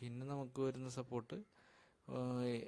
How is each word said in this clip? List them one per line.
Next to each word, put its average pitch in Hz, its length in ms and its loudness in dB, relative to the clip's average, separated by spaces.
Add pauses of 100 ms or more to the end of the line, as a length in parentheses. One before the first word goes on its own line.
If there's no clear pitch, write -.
പിന്നെ 123 260 -4
നമുക്ക് 135 340 -2
വരുന്ന 131 280 2
സപ്പോർട്ട്, 123 460 -2 (760)
ആ, 131 60 -4 (540)